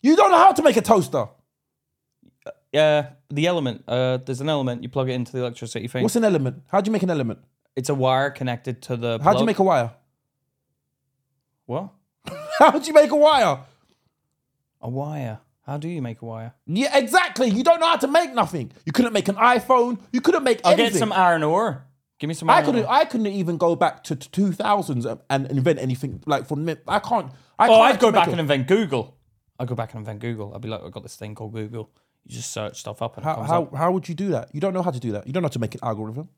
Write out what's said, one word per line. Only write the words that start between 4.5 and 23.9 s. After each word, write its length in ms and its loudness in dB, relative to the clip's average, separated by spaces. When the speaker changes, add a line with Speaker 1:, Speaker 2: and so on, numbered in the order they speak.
Speaker 2:
You 60 -12
plug 220 -4
it 20 -4
into 200 -6
the 60 -8
electricity 500 -8
thing. 140 -4
Speaker 1:
What's 140 0
an 80 0
element? 440 0
How 120 0
do 80 -4
you 40 -2
make 120 0
an 60 -2
element? 280 -4
Speaker 2:
It's 120 -6
a 60 0
wire 360 0
connected 520 -8
to 140 -8
the 260 -4
Speaker 1:
How 100 6
do 40 4
you 80 2
Speaker 2:
plug. 20 2
Speaker 1:
make 120 0
a 40 2
wire? 300 2
Speaker 2:
What? 240 -8
Speaker 1:
<laughs> 340 -10
How 200 8
do 80 -8
you 80 -8
make 160 8
a 60 0
wire? 440 4
Speaker 2:
A 80 -10
wire. 520 -8
How 100 -8
do 120 -8
you 140 -8
make 200 -10
a 20 -16
wire? 300 -12
Speaker 1:
Yeah, 320 0
exactly. 500 2
You 140 0
don't 180 6
know 60 2
how 100 4
to 120 -2
make 260 2
nothing. 380 -2
You 80 -6
couldn't 200 2
make 160 0
an 80 -2
iPhone. 640 2
You 80 0
couldn't 220 2
make 220 0
Speaker 2:
I'll 80 6
Speaker 1:
anything. 200 4
Speaker 2:
get 60 0
some 140 0
iron 320 4
ore. 420 0
Give 100 -6
me 60 -4
some 160 -4
Speaker 1:
I 60 8
Speaker 2:
iron 100 4
Speaker 1:
couldn't, 180 0
Speaker 2:
ore. 80 -4
Speaker 1:
I 120 4
couldn't 240 -4
even 300 -4
go 180 2
back 280 -2